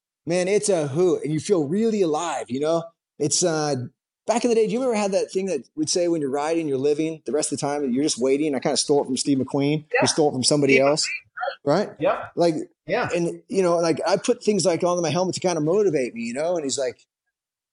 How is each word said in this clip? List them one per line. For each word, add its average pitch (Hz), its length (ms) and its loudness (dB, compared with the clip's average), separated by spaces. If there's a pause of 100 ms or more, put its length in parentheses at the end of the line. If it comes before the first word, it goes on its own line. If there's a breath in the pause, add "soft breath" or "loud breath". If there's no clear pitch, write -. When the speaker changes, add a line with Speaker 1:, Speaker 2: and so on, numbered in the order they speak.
(260)
Speaker 1:
man, 180 220 0
it's 202 220 0
a 160 180 2
hoot, 160 360 2
and 151 100 -4
you 156 60 0
feel 165 280 2
really 214 340 0
alive, 151 480 -2
you 127 100 -4
know? 160 240 0 (360)
It's, 147 240 0
uh, 151 320 0 (500)
back 220 180 0
in 247 60 2
the 220 60 4
day, 220 120 4
do 180 60 -2
you 247 100 -2
ever 247 120 0
had 202 180 0
that 170 180 -2
thing 190 140 -2
that 156 300 -4
would 151 140 -2
say 175 200 2
when 170 120 2
you're 139 80 -2
riding, 156 380 -2
you're 135 100 0
living, 151 480 0
the 117 60 -4
rest 151 200 0
of 139 80 -4
the 151 60 -2
time 143 280 -2
you're 135 100 0
just 156 140 -2
waiting? 139 380 0
I 123 40 -2
kinda 151 180 0
stole 143 260 2
it - 20 -2
from 131 120 -4
Steve 139 200 0
McQueen. 143 560 0
Speaker 2:
Yeah. 247 80 4
Speaker 1:
He - 60 2
stole 147 220 2
it 135 40 -2
from 127 100 -2
somebody 139 300 4
Speaker 2:
Steve 135 120 6
Speaker 1:
else, 147 220 2
Speaker 2:
McQueen, - 640 -8
Speaker 1:
right? 190 180 2 (100)
Speaker 2:
Yep. 180 360 -2
Speaker 1:
Like, 170 200 2 (320)
Speaker 2:
Yeah. 151 280 -2
Speaker 1:
and, 170 320 -4
you 190 160 0
know, 175 140 4
like, 165 300 0
I 190 100 2
put - 260 -2
things 202 220 2
like 165 180 2
on 175 180 0
my 160 80 0
helmet 175 260 -2
to - 60 -8
kinda 170 200 -2
motivate 151 520 0
me, 117 100 -10
you 117 100 -8
know? 165 220 -2
And 160 100 -4
he's 131 120 -4
like, 127 280 -6 (680)